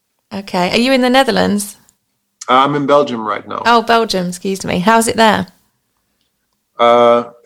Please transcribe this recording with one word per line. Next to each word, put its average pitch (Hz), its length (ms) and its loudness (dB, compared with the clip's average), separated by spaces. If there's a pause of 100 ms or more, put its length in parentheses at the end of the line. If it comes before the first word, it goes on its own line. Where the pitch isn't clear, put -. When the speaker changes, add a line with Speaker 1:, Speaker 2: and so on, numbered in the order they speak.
(320)
Speaker 1:
Okay. 196 380 -4
Are 220 80 0
you 254 140 0
in 262 80 2
the 247 100 0
Netherlands? 202 640 0 (720)
Speaker 2:
Uh, 127 140 4
I'm 143 140 0
in 143 100 -4
Belgium 127 400 0
right 101 220 -6
now. - 180 -10
Speaker 1:
Oh, 233 160 2
Belgium, 220 460 -2
excuse 190 360 -8
me. - 140 -4
How's 226 300 2
it - 80 -4
there? 196 320 2 (1300)
Speaker 2:
Uh, 120 520 2 (160)